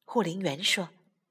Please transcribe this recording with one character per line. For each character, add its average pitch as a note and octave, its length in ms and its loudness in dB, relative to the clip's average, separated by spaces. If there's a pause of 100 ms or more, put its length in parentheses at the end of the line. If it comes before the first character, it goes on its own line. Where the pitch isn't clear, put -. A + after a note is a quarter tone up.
护 - 160 0
林 F3 200 -2
员 D#3+ 220 -2
说 F#3 260 2 (420)